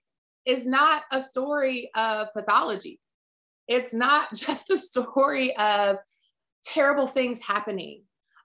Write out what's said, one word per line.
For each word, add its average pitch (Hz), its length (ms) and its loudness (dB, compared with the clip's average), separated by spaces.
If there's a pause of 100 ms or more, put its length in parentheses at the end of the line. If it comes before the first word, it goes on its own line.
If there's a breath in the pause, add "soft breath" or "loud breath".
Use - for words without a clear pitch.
(440)
is 254 220 0
not 294 460 2
a 269 80 0
story 262 760 -2
of 214 360 -2
pathology. 208 680 0 (680)
It's 247 280 0
not 285 360 2
<laughs> 220 40 -12
just - 360 -4
a 381 80 2
story - 800 0
of 202 400 2 (680)
terrible 285 420 2
things 247 340 -2
happening, 196 600 -4 (420 soft breath)